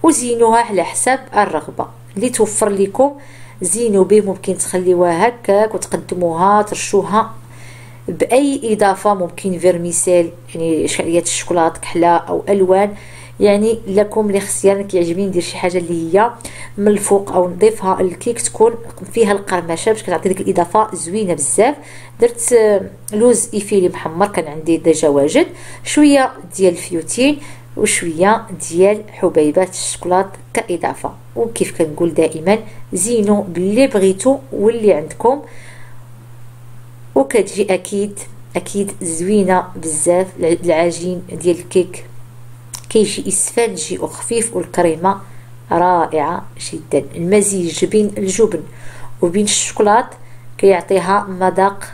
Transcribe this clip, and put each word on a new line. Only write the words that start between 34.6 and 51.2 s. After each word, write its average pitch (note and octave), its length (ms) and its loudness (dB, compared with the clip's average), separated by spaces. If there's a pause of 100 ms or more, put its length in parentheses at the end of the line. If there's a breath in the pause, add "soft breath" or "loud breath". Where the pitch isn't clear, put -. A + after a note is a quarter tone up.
عندكم، A3+ 480 0 (1700 loud breath)
وكتجي G#3+ 580 0
اكيد G3+ 460 -4 (360)
اكيد G3 360 -4 (100)
زوينه F3+ 600 2 (120)
بزاف. F3 520 0 (120)
الع-، E3 240 2
العجين E3+ 680 0
ديال E3+ 280 -2
الكيك - 460 -2 (840)
كيجي G3+ 380 0
اسفنجي F#3 720 -4
وخفيف، - 560 -4
والكريمه F3 600 0 (540 loud breath)
رائعه E3+ 720 0 (280)
جدا. C#3 320 -2 (100)
المزيج F#3 680 0
بين G#3 320 2
الجبن F#3+ 460 0 (580 loud breath)
وبين F3+ 220 2
الشوكولاط G#3+ 600 2 (520 loud breath)
كيعطيها F#3+ 720 2